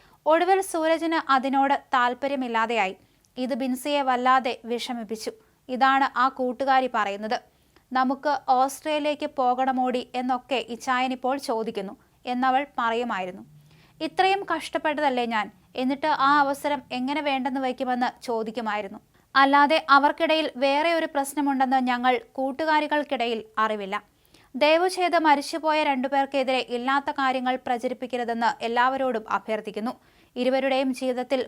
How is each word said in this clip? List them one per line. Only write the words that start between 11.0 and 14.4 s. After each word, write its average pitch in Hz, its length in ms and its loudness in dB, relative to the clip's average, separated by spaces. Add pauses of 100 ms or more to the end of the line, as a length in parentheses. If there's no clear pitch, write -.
ഇപ്പോൾ 254 260 -4
ചോദിക്കുന്നു" 226 560 -6 (320)
എന്നവൾ 254 400 0 (120)
പറയുമായിരുന്നു. 226 680 -2 (580)
"ഇത്രയും 381 440 0 (100)